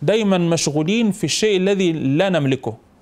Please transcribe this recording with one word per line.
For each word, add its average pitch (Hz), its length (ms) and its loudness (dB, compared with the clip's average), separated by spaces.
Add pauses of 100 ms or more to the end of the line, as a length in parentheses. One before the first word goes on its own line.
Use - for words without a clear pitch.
دايمًا 196 360 2
مشغولين 170 760 0
في - 120 -8
الشيء 202 320 0
الذي 185 360 0
لا 151 360 0
نملكه، 135 480 -2 (260)